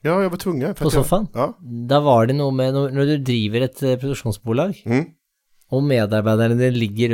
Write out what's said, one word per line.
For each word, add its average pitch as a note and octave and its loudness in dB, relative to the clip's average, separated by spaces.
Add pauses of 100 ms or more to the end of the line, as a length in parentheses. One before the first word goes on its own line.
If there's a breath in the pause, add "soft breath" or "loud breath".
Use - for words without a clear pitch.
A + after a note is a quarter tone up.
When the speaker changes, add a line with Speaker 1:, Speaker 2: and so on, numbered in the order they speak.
Speaker 1:
Ja, F3 0
jag F#3 0
var E3+ -8
tvungen, E3+ -4
för - -8
Speaker 2:
På D#3 2
Speaker 1:
att C#3+ 0
jag, C#3 4
Speaker 2:
sofaen? G3+ 0
Speaker 1:
ja. C#3+ -4 (300)
Speaker 2:
Da C#3 4
var B2 4
det C3 0
noe C#3+ 0
med, C3 0
når, C#3 0
når C#3 0
du D3+ 2
driver A#2+ 0
et, C3 -4
eh, B2+ 2
produksjonsbolag, B2 -4
Speaker 1:
Mm. B2+ 2 (680)
Speaker 2:
og C3+ 0
medarbeiderne A2 2
dine B2+ 2
ligger A2+ 0